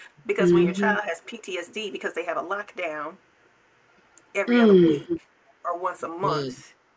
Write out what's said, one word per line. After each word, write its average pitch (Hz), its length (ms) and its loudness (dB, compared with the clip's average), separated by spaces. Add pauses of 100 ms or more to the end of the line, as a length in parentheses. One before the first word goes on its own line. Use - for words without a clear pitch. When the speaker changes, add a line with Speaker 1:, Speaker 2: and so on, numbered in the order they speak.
(260)
Speaker 1:
Because 196 260 4
when 175 120 6
your 180 100 0
Speaker 2:
Mm-hmm. 202 80 -4
Speaker 1:
child 208 240 0
has 165 200 -8
P 233 120 -16
T 180 200 -10
S 165 100 -10
D 208 220 -10
because 180 240 -10
they 165 100 -6
have 165 120 -6
a 135 60 -4
lockdown 175 720 -10 (1200)
every 233 260 2
other 214 140 8
Speaker 2:
Mm. 160 340 4
Speaker 1:
week - 140 -6 (420)
or 175 140 -6
once 180 240 -8
a 139 60 -8
Speaker 3:
Mm. 165 120 -12
Speaker 1:
month, 143 520 -6 (240)